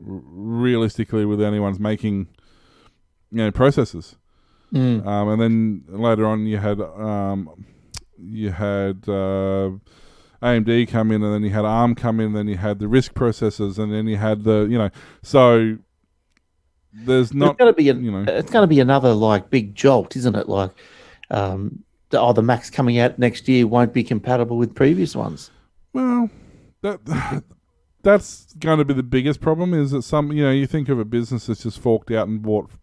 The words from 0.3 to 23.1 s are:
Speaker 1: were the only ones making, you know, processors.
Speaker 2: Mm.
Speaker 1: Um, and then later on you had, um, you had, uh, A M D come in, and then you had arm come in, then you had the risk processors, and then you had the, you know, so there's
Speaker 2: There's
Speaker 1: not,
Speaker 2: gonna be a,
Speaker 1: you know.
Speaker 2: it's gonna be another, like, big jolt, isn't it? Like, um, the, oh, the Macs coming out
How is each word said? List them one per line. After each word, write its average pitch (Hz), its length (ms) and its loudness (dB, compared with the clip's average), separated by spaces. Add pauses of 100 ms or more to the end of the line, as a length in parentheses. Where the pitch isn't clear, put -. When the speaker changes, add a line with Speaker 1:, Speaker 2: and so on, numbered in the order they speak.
Speaker 1:
were 104 120 -2
the 104 100 0
only 104 140 -2
ones 98 200 -2
making, 104 480 -4 (1000)
you 110 80 -8
know, 110 120 0
processors. 127 680 0 (560)
Speaker 2:
Mm. 123 320 0
Speaker 1:
Um, 104 260 -2
and 110 120 0
then 110 460 0
later 110 380 0
on 107 200 -2
you 107 120 -4
had, 104 220 -2
um, 98 840 -8 (500)
you 104 340 -8
had, 98 580 -4
uh, 95 640 -2 (720)
A 120 40 -2
M 120 180 2
D 117 220 2
come 110 240 0
in, 107 120 0
and 104 120 -2
then 104 80 -2
you 104 80 -2
had 107 140 -2
arm 117 300 2
come 113 260 -2
in, 107 140 -2
then 104 140 -4
you 101 80 -4
had 101 220 -4
the 104 100 -6
risk 123 260 2
processors, 107 640 -2
and 107 140 -4
then 107 140 -4
you 107 100 -2
had 107 280 -2
the, 107 260 2
you 120 80 0
know, 104 120 0 (320)
so 117 540 4 (1160)
there's 120 380 2
Speaker 2:
There's 135 40 -8
Speaker 1:
not, 143 240 2
Speaker 2:
gonna 240 140 8
be 147 160 2
a, 131 60 6
Speaker 1:
you 123 160 -4
know. 98 160 -4
Speaker 2:
it's 110 240 -2
gonna 214 180 6
be 147 120 6
another, 127 320 4
like, 107 380 2
big 104 240 0
jolt, 127 420 2
isn't 123 200 0
it? - 120 -4
Like, 98 220 -2 (600)
um, 98 520 -6 (280)
the, - 100 0
oh, 120 120 4
the 107 100 2
Macs 120 280 -2
coming 120 280 0
out 123 200 0